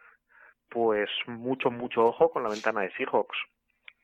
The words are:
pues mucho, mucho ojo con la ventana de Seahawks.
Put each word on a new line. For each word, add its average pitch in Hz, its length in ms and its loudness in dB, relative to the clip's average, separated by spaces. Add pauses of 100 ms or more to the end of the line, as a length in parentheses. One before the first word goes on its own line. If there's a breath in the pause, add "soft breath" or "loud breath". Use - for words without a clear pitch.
(680 soft breath)
pues 107 400 2 (180)
mucho, 123 420 -4
mucho 120 360 2
ojo 160 260 4
con 139 120 -2
la 113 60 -2
ventana 107 320 -2
de 92 120 -2
Seahawks. - 440 -2 (680)